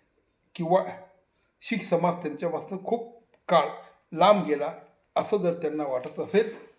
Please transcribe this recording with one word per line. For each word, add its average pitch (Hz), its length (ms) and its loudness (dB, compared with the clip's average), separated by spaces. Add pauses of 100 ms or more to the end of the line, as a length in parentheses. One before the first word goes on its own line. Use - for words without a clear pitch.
(560)
किंवा 175 280 2 (800)
शीख - 180 -4
समाज 170 360 0
त्यांच्यापासून 156 680 -6
खूप - 400 -6 (240)
काळ 156 200 4 (460)
लांब 180 320 6
गेला, 147 280 -2 (420)
असं - 220 0
जर 175 160 0
त्यांना 151 300 -4
वाटत 135 360 -4
असेल - 600 -2